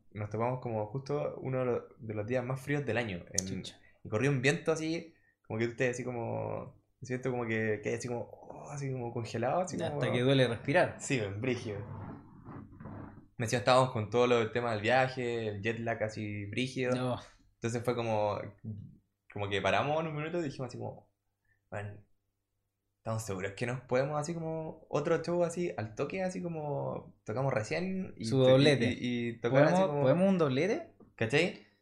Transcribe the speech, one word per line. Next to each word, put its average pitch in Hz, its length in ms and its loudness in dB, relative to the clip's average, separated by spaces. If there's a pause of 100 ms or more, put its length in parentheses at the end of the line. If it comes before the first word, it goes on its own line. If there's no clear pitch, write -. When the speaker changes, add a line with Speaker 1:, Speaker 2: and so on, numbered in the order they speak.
(120)
Speaker 1:
nos 104 180 -8
topamos 123 300 -2
como 110 280 -4
justo 143 520 -4
uno 131 200 -2
de 127 40 0
los, 120 180 0 (160)
de 110 160 -8
los 104 120 -4
días 123 180 -2
más 131 160 -4
fríos 143 260 -2
del 113 120 0
año, 98 340 -4
en, 92 140 -4
Speaker 2:
Chucha. - 340 -8 (240)
Speaker 1:
y - 60 -12
corría 117 200 2
un 131 120 2
viento 160 300 4
así, 160 420 -4 (320)
como 113 120 -4
que 117 100 2
usted 123 220 0
así 123 140 -6
como... 113 720 -6 (280)
Siento 127 280 -2
como 123 160 -2
que, 110 360 0
que 120 80 -2
hay 117 60 0
así 120 120 -6
como... 120 220 -4
Oh, - 400 -16
así 143 220 -6
como 120 200 -4
congelado, 120 500 0
así 175 140 -4
Speaker 2:
Hasta - 140 -2
Speaker 1:
como 143 220 0
Speaker 2:
que 120 80 2
duele 131 280 6
respirar. 117 520 2
Speaker 1:
Sí, 135 180 0
en 101 220 -4
brígido. 120 380 -2 (1600)
Me 117 80 -2
decía, 117 140 0
estábamos 131 300 6
con 104 200 -2
todo 123 160 6
lo 123 120 6
del 117 140 0
tema 120 200 0
del 107 100 -2
viaje, 120 640 2
el 101 140 -6
jet 113 180 -2
lag 113 220 -2
así 104 440 -6
brígido. 127 480 -2
Speaker 2:
No. 123 260 -2 (340)
Speaker 1:
Entonces 117 300 -4
fue 120 120 0
como, 107 420 0 (960)
como 101 160 -4
que 98 120 0
paramos 113 400 2
en 165 80 -2
un 151 80 -6
minuto 160 220 -4
y 165 60 -2
dijimos 135 240 -6
así 117 100 -12
como, - 300 -12 (600)
"Man, 101 340 -10 (960)
¿estamos 110 260 -4
seguros 95 280 -4
que 123 140 -4
nos 127 140 -4
podemos 147 400 0
así 165 140 -4
como 160 540 -6
otro 160 340 2
show 175 220 2
así 175 320 -2
al 110 200 -6
toque, 185 260 -2
así 185 200 -4
como 147 720 -4 (100)
tocamos 131 280 0
recién 185 640 -2
y 113 120 -4
Speaker 2:
Su 135 140 4
Speaker 1:
to-, - 80 8
y, - 20 12
Speaker 2:
doblete. 135 400 8
Speaker 1:
y, 120 380 -2
y 113 100 -8
tocar 135 240 6
así 165 100 4
Speaker 2:
¿Podemos, 190 140 4
Speaker 1:
como" 147 140 0
Speaker 2:
¿podemos 165 260 6
un 190 100 4
doblete? 165 540 2 (240)
Speaker 1:
¿Cachai? 147 500 0 (160)